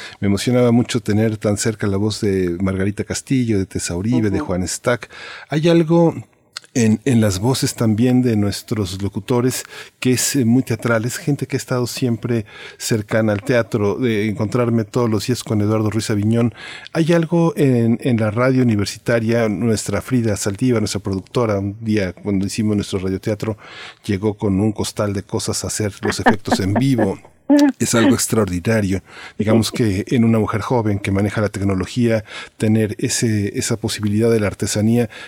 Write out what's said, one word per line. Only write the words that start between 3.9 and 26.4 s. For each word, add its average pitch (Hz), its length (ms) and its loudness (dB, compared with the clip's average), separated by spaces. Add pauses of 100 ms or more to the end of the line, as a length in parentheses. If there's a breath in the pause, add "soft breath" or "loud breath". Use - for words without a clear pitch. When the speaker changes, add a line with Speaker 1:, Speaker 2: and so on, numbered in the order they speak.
Speaker 1:
Uribe, 107 360 0
de 95 60 -2
Speaker 2:
Ujú. - 100 -4
Speaker 1:
Juan 90 200 -2
Stack. - 420 -4 (400 loud breath)
Hay 151 200 0
algo 170 460 4 (600)
en, 110 280 4
en 123 160 4
las 101 200 2
voces 127 340 0
también 123 480 2
de 120 160 2
nuestros 101 640 -2
locutores, 120 600 -2 (360 loud breath)
que 127 120 0
es, - 240 0
eh, 131 100 2
muy 120 160 4
teatral, 113 420 -2
es 123 140 -6
gente 139 300 -4
que - 80 -6
ha - 20 0
estado 123 300 -2
siempre 117 580 -2 (320 loud breath)
cercana 110 560 0
al 101 80 -2
teatro, 113 540 0
de 110 340 0
encontrarme 113 540 0
todos 120 260 0
los 107 160 0
días 123 180 -2
con 110 180 0
Eduardo 107 280 2
Ruiz 110 220 -2
Aviñón. 110 420 0 (400 loud breath)
Hay 160 200 2
algo 165 440 2
en, 120 440 2
en 123 160 0
la 107 120 2
radio 127 320 2
universitaria, 113 880 0
nuestra 101 520 -2
Frida 113 360 0
Saldívar, 110 420 0
nuestra 101 220 -4
productora, 101 560 -2
un 101 260 -4
día 104 300 0
cuando 101 320 -2
hicimos 107 300 -2
nuestro 98 240 -2
radioteatro, 104 580 -4 (480 loud breath)
llegó 104 300 -2
con 98 240 0
un 107 120 2
costal 104 420 -4
de 98 100 -6
cosas - 400 -6
a 95 40 -6
hacer 101 240 -4 (120)
los - 160 -4
efectos - 400 0